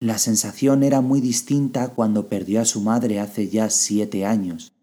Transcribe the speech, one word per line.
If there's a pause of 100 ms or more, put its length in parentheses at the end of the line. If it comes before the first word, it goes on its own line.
La
sensación
era
muy
distinta
cuando
perdió
a
su
madre
hace
ya
siete
años.